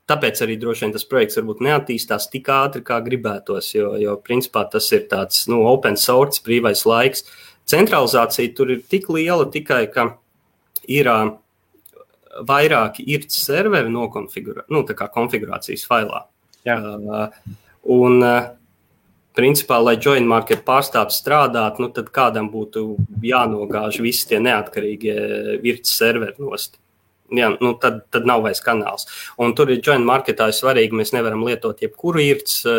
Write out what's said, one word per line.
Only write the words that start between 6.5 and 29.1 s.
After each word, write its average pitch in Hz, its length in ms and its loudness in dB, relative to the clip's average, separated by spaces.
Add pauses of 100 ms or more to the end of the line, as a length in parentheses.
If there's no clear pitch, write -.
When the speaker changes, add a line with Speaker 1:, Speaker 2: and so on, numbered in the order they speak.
Speaker 1:
laiks. 117 400 2 (380)
Centralizācija 123 920 2
tur 127 160 0
ir 127 120 -2
tik 190 260 -2
liela 160 400 0
tikai, 131 400 0
ka 117 220 0 (720)
ir, 135 260 2
ā, 110 240 2 (1000)
vairāki 135 720 0
irts 147 340 -4
serveri 165 480 0
nokonfigurē-, 113 800 -8
nu, 147 160 0
tā - 100 -8
kā 98 140 -6
konfigurācijas 104 800 -6
failā. 110 380 -2 (400)
Speaker 2:
Jā. 120 100 0
Speaker 1:
Ā, 107 500 -6 (580)
un, 123 360 6
ā, 120 160 4 (1000)
principā, 131 420 2
lai 117 180 4
Join 127 300 2
Market 113 380 2
pārstātu 127 480 0
strādāt, 120 680 0
nu, 120 120 -4
tad 113 180 -10
kādam 113 400 0
būtu 110 380 -8 (320)
jānogāž 107 840 -2
visi 117 280 -2
tie 110 120 2
neatkarīgie 107 760 -2 (420)
irts 113 340 -2
serveri 113 460 -2
nost. 104 400 -10 (520)
Jā, 120 220 2
nu, 120 220 0
tad, 113 360 -2
tad 117 140 0
nav 120 200 2
vairs 98 180 -2
kanāls. 104 460 -4 (240)